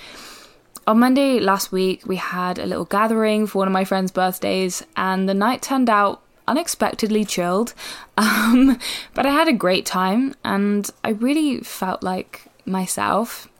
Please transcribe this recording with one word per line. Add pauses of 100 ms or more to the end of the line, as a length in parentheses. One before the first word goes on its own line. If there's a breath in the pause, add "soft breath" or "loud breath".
(880 loud breath)
On
Monday
last
week,
we
had
a
little
gathering
for
one
of
my
friend's
birthdays, (100)
and
the
night
turned
out (280)
unexpectedly
chilled, (220 loud breath)
<laughs>
um, (360 loud breath)
but
I
had
a
great
time, (100)
and (140)
I
really
felt
like (180)
myself. (100)